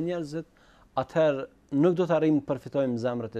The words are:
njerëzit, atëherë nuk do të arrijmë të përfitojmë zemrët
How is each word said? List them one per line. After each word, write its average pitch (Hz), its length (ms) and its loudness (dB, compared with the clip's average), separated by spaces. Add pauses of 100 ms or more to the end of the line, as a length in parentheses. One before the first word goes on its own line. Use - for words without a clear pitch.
njerëzit, 165 400 -8 (560)
atëherë 147 460 0 (340)
nuk 170 160 4
do 180 80 0
të 160 140 2
arrijmë 151 240 4
të - 80 -6
përfitojmë 127 500 -2
zemrët 120 380 -4